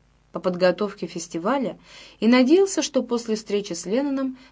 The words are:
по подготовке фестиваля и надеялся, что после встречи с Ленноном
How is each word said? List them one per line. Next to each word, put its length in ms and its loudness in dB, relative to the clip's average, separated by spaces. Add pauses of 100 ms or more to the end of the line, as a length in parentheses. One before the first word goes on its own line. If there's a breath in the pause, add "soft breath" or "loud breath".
(320)
по 80 -8
подготовке 640 -2
фестиваля 720 -4 (400 loud breath)
и 80 0
надеялся, 540 6
что 220 -2
после 340 -4
встречи 380 -4
с 100 -8
Ленноном 540 -4 (140)